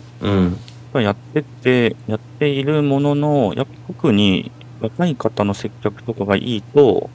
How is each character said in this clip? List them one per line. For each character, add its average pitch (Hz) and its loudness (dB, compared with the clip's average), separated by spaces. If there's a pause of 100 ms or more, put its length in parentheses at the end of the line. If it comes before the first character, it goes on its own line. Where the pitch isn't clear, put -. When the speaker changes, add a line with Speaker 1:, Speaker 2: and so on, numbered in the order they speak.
(200)
Speaker 1:
う 101 -4
ん。 92 0 (380)
Speaker 2:
や 107 2
っ - -6
て - -6
て、 123 0 (100)
や 110 -4
っ - -2
て - -4
い 139 -2
る 151 0
も 139 0
の 143 0
の、 143 0
や 131 -2
っ - -12
ぱ - -16 (160)
特 - 0
に 101 2 (280)
若 165 -2
い 147 -2
方 - -2
の 101 -2
接 104 -10 (120)
客 - -6
と 117 -6
か 98 -6
が 101 0
い 117 -4
い 98 -12
と、 135 2